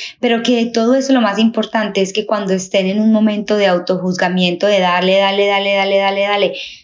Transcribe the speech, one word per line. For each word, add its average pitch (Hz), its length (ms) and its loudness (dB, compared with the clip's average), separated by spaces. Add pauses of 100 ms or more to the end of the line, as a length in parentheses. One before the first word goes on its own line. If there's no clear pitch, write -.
(200)
pero 233 220 0
que 247 140 2
de 233 100 0
todo 233 280 0
eso 269 180 0
lo 254 80 4
más 202 180 0
importante 214 640 -2
es 190 120 -2
que 208 140 -4
cuando 196 280 -2
estén 185 320 -2
en 196 120 -2
un 220 140 4
momento 214 440 0
de 202 100 2
autojuzgamiento, 180 1000 0
de 202 140 2
darle, 180 380 2
dale, 196 280 2
dale, 196 280 0
dale, 196 240 0
dale, 196 240 0
dale, 202 340 0 (280)